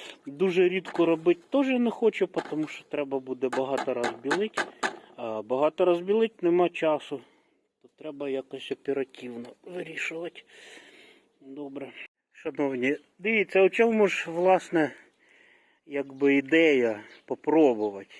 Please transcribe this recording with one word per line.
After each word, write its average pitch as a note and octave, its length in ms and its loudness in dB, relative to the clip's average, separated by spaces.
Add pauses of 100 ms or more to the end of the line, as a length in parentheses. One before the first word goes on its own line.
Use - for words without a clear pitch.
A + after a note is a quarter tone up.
(260)
Дуже F3 420 2
рідко F3+ 380 -2
робити E3 340 2 (100)
теж C4+ 180 2
не A#3+ 220 2
хочу, G#3 360 0 (240)
тому D3+ 160 -4
що - 180 -14
треба C#3 340 -4
буде C3 300 -4
багато C3 460 -2
раз A#2+ 180 -2 (100)
білити. F3 400 -2 (540)
А A2 260 -8
багато C#3 420 0
раз F3 160 4
білити A3 420 0
нема F3 260 4
часу. D#3 520 -4 (640)
То B2 60 -20 (100)
треба C#3+ 300 -10
якось C3+ 440 -8
оперативно B2+ 760 -8 (140)
вирішувати. E3 800 -10 (1000)
Добре. C3+ 520 -14 (400)
Шановні, C#3 640 -2 (220)
дивіться, G3 440 2
у F#3+ 60 8
чому A3 380 4
ж, - 240 -4
власне, F3 600 2 (960)
якби C#3 480 0
ідея C3+ 640 4 (240)
попробувати. A#2 960 2